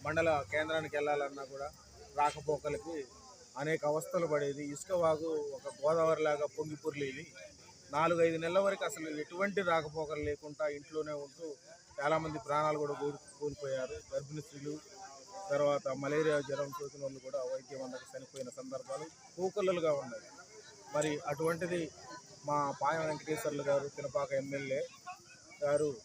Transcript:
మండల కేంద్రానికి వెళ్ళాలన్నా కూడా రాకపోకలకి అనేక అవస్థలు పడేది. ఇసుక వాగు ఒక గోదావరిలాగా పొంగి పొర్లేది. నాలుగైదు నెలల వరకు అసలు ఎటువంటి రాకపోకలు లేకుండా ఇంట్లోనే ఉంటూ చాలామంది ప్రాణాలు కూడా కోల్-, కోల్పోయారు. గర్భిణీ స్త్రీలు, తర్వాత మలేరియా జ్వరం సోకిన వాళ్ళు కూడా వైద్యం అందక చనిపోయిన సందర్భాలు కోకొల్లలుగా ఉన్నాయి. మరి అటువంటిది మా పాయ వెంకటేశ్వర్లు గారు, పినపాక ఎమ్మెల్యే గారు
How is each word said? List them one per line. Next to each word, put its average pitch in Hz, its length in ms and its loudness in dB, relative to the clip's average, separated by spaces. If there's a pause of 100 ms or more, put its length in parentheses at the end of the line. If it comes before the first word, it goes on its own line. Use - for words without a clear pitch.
మండల 160 260 4 (220)
కేంద్రానికి 156 460 0
వెళ్ళాలన్నా 143 540 0
కూడా 139 160 -6 (500)
రాకపోకలకి 147 800 0 (640)
అనేక 156 220 0 (100)
అవస్థలు 165 400 0
పడేది. 143 320 0 (100)
ఇసుక - 180 -6 (120)
వాగు 160 260 4 (260)
ఒక 127 100 -12 (160)
గోదావరిలాగా 156 640 4 (100)
పొంగి 156 280 -4
పొర్లేది. 143 400 -4 (720)
నాలుగైదు 165 480 6
నెలల 175 220 4
వరకు 190 240 2
అసలు 160 180 -6 (160)
ఎటువంటి 190 360 0 (120)
రాకపోకలు 151 580 0
లేకుండా 151 340 -4 (140)
ఇంట్లోనే 151 360 -4 (100)
ఉంటూ 165 220 -12 (520)
చాలామంది 156 480 2
ప్రాణాలు 151 380 2
కూడా 143 160 0
కోల్-, 143 220 -2 (180)
కోల్పోయారు. 139 560 -4 (180)
గర్భిణీ 143 320 -4
స్త్రీలు, 147 280 -8 (760)
తర్వాత 143 360 4 (160)
మలేరియా 147 360 4 (100)
జ్వరం 139 300 -2
సోకిన 143 260 -8
వాళ్ళు - 220 -6
కూడా 135 140 -2 (100)
వైద్యం 131 360 -6
అందక 127 260 -8
చనిపోయిన 131 380 -10 (100)
సందర్భాలు 135 460 -6 (300)
కోకొల్లలుగా 180 560 2 (100)
ఉన్నాయి. 127 220 -10 (680)
మరి 151 160 2 (200)
అటువంటిది 165 500 0 (680)
మా 147 100 4 (240)
పాయ 151 140 4 (100)
వెంకటేశ్వర్లు 151 640 -2
గారు, 139 160 6 (100)
పినపాక 139 340 -2 (120)
ఎమ్మెల్యే 139 400 -2 (840)
గారు 147 260 4 (140)